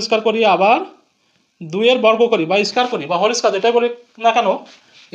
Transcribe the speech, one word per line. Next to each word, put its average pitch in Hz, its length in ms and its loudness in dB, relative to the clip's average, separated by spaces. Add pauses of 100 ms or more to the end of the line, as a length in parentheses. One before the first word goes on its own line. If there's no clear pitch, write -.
স্কয়ার 220 220 -2
করি, 220 120 -2 (160)
আবার 214 240 2 (840)
দুইয়ের 214 440 0
বর্গ 226 160 4 (120)
করি 180 160 0
বা 185 60 0 (140)
স্কয়ার 254 240 -2
করি 180 180 -6
বা 170 100 -2
হোল 220 160 0
স্কয়ার 208 180 0
যেটাই 226 220 0
বলি 240 120 0 (360)
না 233 120 4
কেন, 226 100 0 (680)